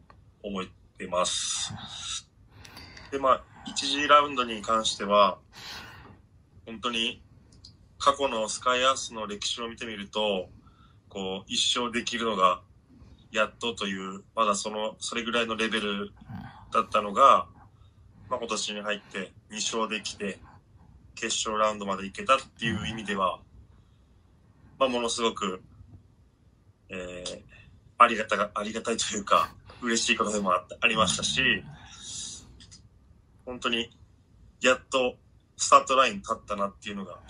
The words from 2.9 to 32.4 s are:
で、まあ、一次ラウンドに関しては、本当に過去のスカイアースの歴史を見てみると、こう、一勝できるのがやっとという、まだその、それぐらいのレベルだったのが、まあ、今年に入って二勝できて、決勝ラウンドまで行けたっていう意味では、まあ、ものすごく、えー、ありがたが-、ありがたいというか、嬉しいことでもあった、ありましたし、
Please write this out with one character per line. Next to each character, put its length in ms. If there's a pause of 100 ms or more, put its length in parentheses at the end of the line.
で、 80
ま 120
あ、 120 (220)
一 220
次 200
ラ 140
ウ 80
ン 60
ド 100
に 160
関 240
し 100
て 80
は、 360 (1300)
本 140
当 100
に 320 (800)
過 180
去 120
の 180
ス 120
カ 180
イ 80
ア 80
ー 20
ス 180
の 140
歴 180
史 160
を 60
見 80
て 100
み 60
る 160
と、 400 (640)
こ 320
う、 60
一 300
勝 140
で 140
き 120
る 80
の 120
が 240 (720)
や 140
っ 140
と 160
と 100
い 120
う、 260 (100)
ま 120
だ 100
そ 160
の、 280
そ 140
れ 100
ぐ 80
ら 120
い 20
の 100
レ 120
ベ 140
ル 300 (640)
だ 60
っ 100
た 120
の 120
が、 340 (840)
ま 80
あ、 20
今 80
年 260
に 80
入 140
っ 60
て 300 (200)
二 60
勝 320
で 120
き 160
て、 220 (760)
決 220
勝 220
ラ 140
ウ 40
ン 40
ド 60
ま 120
で 80
行 100
け 80
た 140
っ 20
て 260
い 160
う 60
意 60
味 120
で 100
は、 260 (1400)
ま 60
あ、 40
も 120
の 80
す 120
ご 120
く、 280 (1300)
え 380
ー、 140 (560)
あ 100
り 80
が 100
た 120
が-、 180
あ 80
り 100
が 80
た 120
い 40
と 180
い 40
う 60
か、 280 (280)
嬉 200
し 120
い 20
こ 80
と 80
で 80
も 140
あ 80
っ 60
た、 120
あ 80
り 80
ま 120
し 100
た 60
し、 400 (1800)